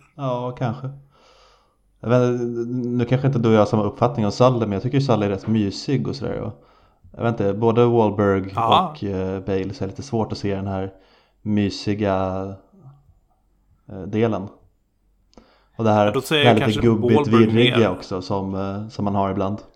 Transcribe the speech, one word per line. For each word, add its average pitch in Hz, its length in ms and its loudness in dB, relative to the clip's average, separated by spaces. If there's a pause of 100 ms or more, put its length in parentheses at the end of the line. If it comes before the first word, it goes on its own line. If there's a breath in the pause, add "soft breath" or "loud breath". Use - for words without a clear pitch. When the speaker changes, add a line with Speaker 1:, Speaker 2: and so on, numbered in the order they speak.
(160)
Speaker 1:
Ja, 123 360 -6
kanske. 123 380 -6 (1120 soft breath)
Jag - 100 -6
vet, 123 320 2 (280)
nu 123 360 -2
kanske 131 220 0
inte 135 120 0
du 113 100 2
och 110 60 6
jag 107 40 6
har 104 60 6
samma 107 180 0
uppfattning 110 420 0
om 101 60 0
Sully, 123 280 4
men 107 120 -2
jag 95 120 -2
tycker 131 140 -2
ju 139 60 2
Sully 110 220 2
är 101 40 0
rätt 98 180 -4
mysig 113 600 0
och 98 80 -6
sådär, 92 240 -6
och 107 240 -10 (480 soft breath)
jag - 120 -10
vet 117 80 0
inte, 101 220 0
både 113 320 2
Wahlberg 101 720 2
Speaker 2:
Ja. 143 340 2
Speaker 1:
och, 151 140 -12
eh, 95 400 -4
Bale, 95 300 -4
så - 100 -8
är 95 40 -6
det 95 40 -8
lite 104 120 -14
svårt 110 280 -2
att 104 60 -8
se 98 180 -4
den 98 120 -6
här 95 240 -6 (500 soft breath)
mysiga, 98 1000 -2 (1500)
eh, 98 120 -14
delen. 101 460 -2 (1300 soft breath)
Och 113 80 -6
det 107 80 4
här, 104 140 4
Speaker 2:
Ja, 104 60 2
då 127 100 -2
säger 147 220 0
Speaker 1:
det 131 60 8
här 110 100 6
Speaker 2:
jag 113 80 2
Speaker 1:
lite 107 140 0
Speaker 2:
kanske 113 200 4
Speaker 1:
gubbigt 117 160 4
Speaker 2:
Wahlberg 113 280 6
Speaker 1:
virriga 120 320 4
Speaker 2:
mer. 107 140 4
Speaker 1:
också 90 300 -8
som, 95 340 -6
eh, 98 340 -6
som 104 160 -6
man 101 100 -2
har 98 160 0
ibland. 98 260 -2 (180)